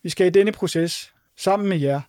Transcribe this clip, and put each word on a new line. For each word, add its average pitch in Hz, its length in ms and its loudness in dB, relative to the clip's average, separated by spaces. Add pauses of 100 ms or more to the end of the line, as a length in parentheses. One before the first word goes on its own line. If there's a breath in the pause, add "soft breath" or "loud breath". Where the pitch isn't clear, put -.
Vi 175 80 -10
skal 185 180 2
i - 20 4
denne 202 220 4
proces, 170 600 -4 (220)
sammen 202 340 0
med 180 80 0
jer 139 320 -2